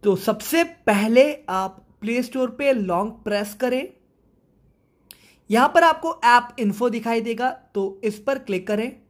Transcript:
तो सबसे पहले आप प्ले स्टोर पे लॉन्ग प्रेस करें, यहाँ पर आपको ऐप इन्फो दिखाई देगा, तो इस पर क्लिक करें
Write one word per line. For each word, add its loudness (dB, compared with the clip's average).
तो 2
सबसे -2
पहले 2
आप -4
प्ले -2
स्टोर -4
पे 0
लॉन्ग -2
प्रेस -6
करें, -4
यहाँ 4
पर 4
आपको 0
ऐप 6
इन्फो 0
दिखाई -2
देगा, -4
तो -6
इस -4
पर -4
क्लिक -6
करें -4